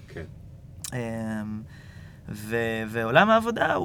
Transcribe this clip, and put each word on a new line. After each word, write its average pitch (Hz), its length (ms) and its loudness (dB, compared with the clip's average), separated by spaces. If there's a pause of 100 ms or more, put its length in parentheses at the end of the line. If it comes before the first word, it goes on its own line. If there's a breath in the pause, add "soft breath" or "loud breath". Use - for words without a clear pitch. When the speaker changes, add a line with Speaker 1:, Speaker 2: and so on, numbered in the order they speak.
Speaker 1:
כן. - 160 -10 (680)
Speaker 2:
אמ, 110 720 -4 (640 loud breath)
ו-, 107 280 -6 (320)
ועולם 117 420 6
העבודה, 226 440 4
הוא, 175 100 2